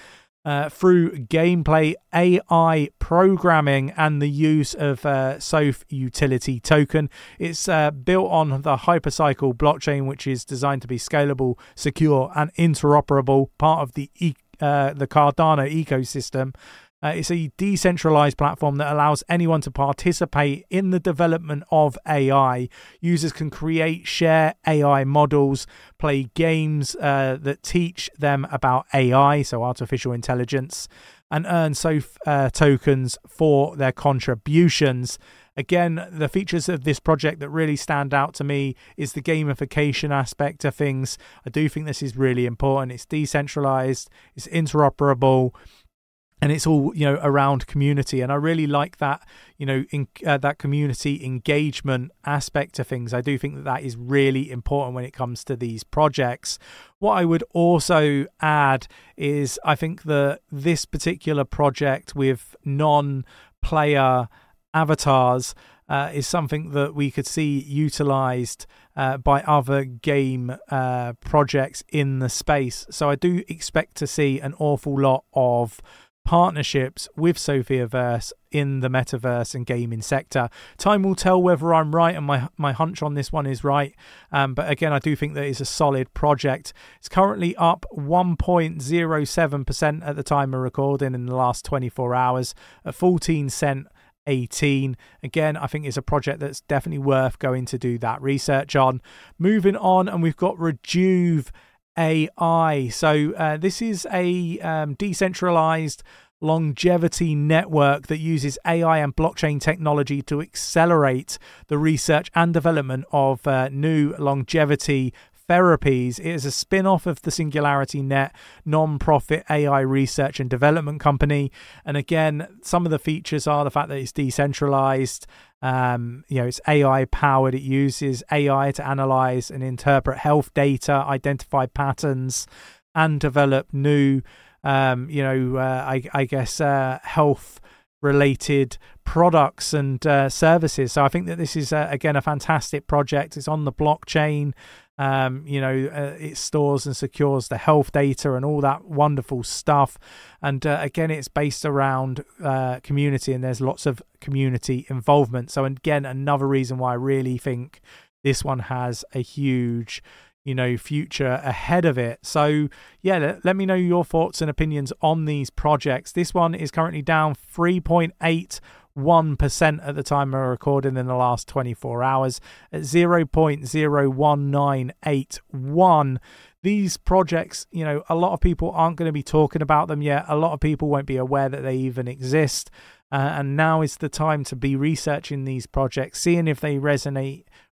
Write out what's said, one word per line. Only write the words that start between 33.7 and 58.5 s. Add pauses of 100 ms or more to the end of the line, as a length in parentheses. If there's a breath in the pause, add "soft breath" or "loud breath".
their
contributions. (380 soft breath)
Again,
the
features
of
this
project
that
really
stand
out
to
me (220 soft breath)
is
the
gamification
aspect
of
things. (260 loud breath)
I
do
think
this
is
really
important.
It's
decentralized, (260 soft breath)
it's
interoperable, (880 soft breath)
and
it's
all,
you
know,
around
community.
And
I
really
like
that, (380 soft breath)
you
know,
in, (160)
uh,
that
community
engagement (120)
aspect
of
things.
I
do
think
that
that
is
really
important
when
it
comes
to
these
projects. (420 loud breath)
What
I
would
also (140)
add (320 soft breath)